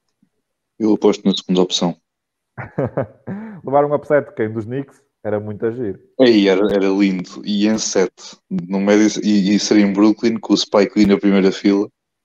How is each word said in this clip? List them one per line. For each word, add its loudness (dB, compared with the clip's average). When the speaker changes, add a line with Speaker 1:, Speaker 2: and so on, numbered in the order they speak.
Speaker 1:
Eu 0
aposto 2
na 2
segunda -2
opção. -2
Speaker 2:
<laughs> -10
Levar 0
um -4
upset -2
de -20
quem? -4
Dos -8
Knicks? -12
Era -4
muito -10
agir. -6
Speaker 1:
Ei, 6
era, 2
era 0
lindo. -2
E -2
em 0
sete. -4
No -6
médio, 4
e, 2
e 2
ser 2
em 4
Brooklyn, 2
com -2
o 2
Spike 0
Lee 4
na 4
primeira 2
fila. 0